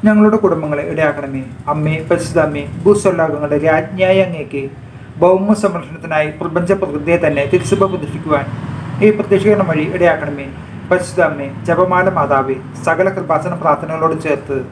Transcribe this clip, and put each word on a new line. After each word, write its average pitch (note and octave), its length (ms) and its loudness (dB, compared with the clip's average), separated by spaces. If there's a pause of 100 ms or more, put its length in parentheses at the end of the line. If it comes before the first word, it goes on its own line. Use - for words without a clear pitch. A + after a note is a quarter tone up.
ഞങ്ങളുടെ G#3+ 380 6
കുടുംബങ്ങളെ D3+ 400 0 (100)
ഇടയാക്കണമേ. C#3+ 500 -2 (300)
അമ്മേ, D3+ 220 0 (140)
പരിശുദ്ധ E3+ 380 0
അമ്മേ, D3 160 -4 (200)
ഭൂസ്വലോകങ്ങളുടെ D#3+ 840 2
രാജ്ഞിയായ F#3 600 2
അങ്ങേക്ക് D3+ 360 -6 (580)
ഭൗമ F#3+ 420 4
സംരക്ഷണത്തിനായി E3 680 -2 (120)
പ്രപഞ്ച F3 400 0
പ്രകൃതിയെ D#3 440 0
തന്നെ C#3+ 280 0
തിരുസഭ F#3+ 400 2
പ്രതിഷ്ഠിക്കുവാൻ D#3 520 -2 (600)
ഈ G#3+ 120 8
പ്രത്യക്ഷീകരണം G3 540 2
വഴി D#3 140 0 (120)
ഇടയാക്കണമേ. D3+ 500 0 (440)
പരിശുദ്ധ F3+ 380 0
അമ്മേ, C#3+ 200 -6 (180)
ജപമാല F3+ 420 2 (100)
മാതാവേ, C3+ 380 2 (300)
സകല E3+ 300 2
കൃപാസന F3 460 -2
പ്രാർത്ഥനകളോട് D#3+ 600 0
ചേർത്ത് C#3 340 -2 (140)